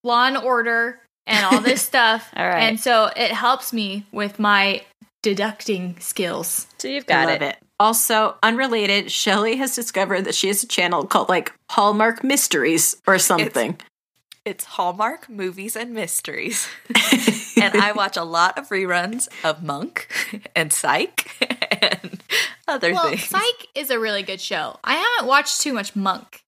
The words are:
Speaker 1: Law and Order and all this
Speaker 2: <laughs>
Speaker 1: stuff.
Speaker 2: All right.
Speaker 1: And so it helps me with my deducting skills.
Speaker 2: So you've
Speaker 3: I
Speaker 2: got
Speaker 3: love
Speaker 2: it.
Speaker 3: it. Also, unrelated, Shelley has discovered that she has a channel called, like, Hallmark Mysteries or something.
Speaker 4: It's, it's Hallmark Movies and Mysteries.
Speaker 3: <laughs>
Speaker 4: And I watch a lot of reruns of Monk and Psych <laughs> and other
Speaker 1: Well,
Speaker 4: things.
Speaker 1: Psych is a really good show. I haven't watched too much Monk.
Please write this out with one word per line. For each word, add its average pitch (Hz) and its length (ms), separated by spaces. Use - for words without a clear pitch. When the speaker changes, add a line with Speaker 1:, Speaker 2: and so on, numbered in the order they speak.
Speaker 1:
Law 240 220
and 269 100
Order 233 640
and 214 200
all 240 140
this 254 220
Speaker 2:
<laughs> - 80
Speaker 1:
stuff. 226 460
Speaker 2:
All 180 100
right. 180 160
Speaker 1:
And 226 160
so 226 280
it 220 160
helps 247 400
me 202 400
with 202 260
my 202 440
deducting 196 800
skills. - 640
Speaker 2:
So - 100
you've 269 160
Speaker 3:
I - 20
Speaker 2:
got 135 220
Speaker 3:
love 139 140
Speaker 2:
it. - 0
Speaker 3:
it. 139 140
Also, 220 640
unrelated, 220 680
Shelley 214 460
has 262 180
discovered 226 480
that - 120
she - 140
has 202 160
a - 20
channel 175 400
called, - 220
like, 180 240
Hallmark 214 540
Mysteries 165 720
or 185 140
something. 139 540
Speaker 4:
It's, - 100
it's 190 200
Hallmark 208 640
Movies 196 480
and 240 160
Mysteries. 208 760
Speaker 3:
<laughs> - 160
Speaker 4:
And 208 260
I 208 120
watch 196 240
a 170 80
lot 165 340
of 285 120
reruns 190 580
of 160 180
Monk 151 460
and 160 160
Psych - 580
<laughs> - 120
and - 380
other 294 260
Speaker 1:
Well, 339 180
Speaker 4:
things. 180 180
Speaker 1:
Psych 466 480
is 269 140
a 233 100
really 208 240
good 190 160
show. 156 420
I 269 120
haven't 381 340
watched 277 320
too 294 120
much 202 220
Monk. - 540